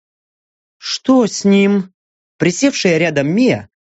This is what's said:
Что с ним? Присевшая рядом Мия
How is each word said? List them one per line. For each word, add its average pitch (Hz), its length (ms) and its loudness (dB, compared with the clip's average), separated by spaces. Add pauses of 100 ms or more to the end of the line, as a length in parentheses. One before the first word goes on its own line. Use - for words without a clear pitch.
(760)
Что - 500 0
с - 180 -6
ним? 196 480 0 (440)
Присевшая 180 600 0
рядом 156 300 -2
Мия 170 420 0 (160)